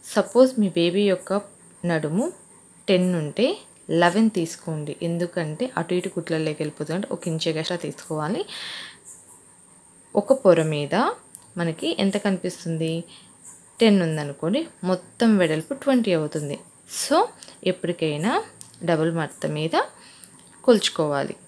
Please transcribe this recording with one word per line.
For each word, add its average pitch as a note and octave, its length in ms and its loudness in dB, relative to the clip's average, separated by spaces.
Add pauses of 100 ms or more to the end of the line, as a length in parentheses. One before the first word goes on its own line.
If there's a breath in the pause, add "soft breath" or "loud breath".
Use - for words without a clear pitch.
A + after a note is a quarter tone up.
(140)
సపోజ్ A#3+ 360 4 (120)
మీ G3+ 60 4 (100)
బేబీ F3 340 2
యొక్క F#3 260 -2 (520)
నడుము D#3+ 360 0 (640)
టెన్ F#3 180 4 (120)
ఉంటే D#3 260 0 (560)
లెవెన్ F#3 260 4 (100)
తీసుకోండి. D#3 560 -6 (140)
ఎందుకంటే E3+ 580 -4 (140)
అటు E3+ 180 -4
ఇటు F3+ 180 -4
కుట్లలోకి D#3+ 460 -4
వెళ్ళిపోతుంది, D3+ 360 -6
అంటే G#3 180 -6
ఒక - 160 -14
ఇంచ్ D#3+ 200 -4
ఎక్స్ట్రా D#3+ 340 -4
తీసుకోవాలి. D#3 580 -6 (1800 loud breath)
ఒక C4+ 220 2
పొర E3+ 160 8 (160)
మీద D3 200 -2 (680)
మనకి E3+ 280 -4 (160)
ఎంత G3 120 0 (100)
కనిపిస్తుంది? E3 680 -4 (880 loud breath)
టెన్ G#3 180 6 (100)
ఉందనుకోండి, D#3 520 -2 (300)
మొత్తం G3+ 380 0 (120)
వెడల్పు D#3 320 0 (100)
ట్వంటీ A#3 380 4
అవుతుంది. D3+ 360 -4 (440)
So D4+ 160 2 (560 loud breath)
ఎప్పటికైనా E3 580 -2 (580)
డబుల్ E3 300 2
మడత D3+ 260 -6 (140)
మీద E3 160 -2 (920 loud breath)
కొలుచుకోవాలి. D3+ 680 2 (120)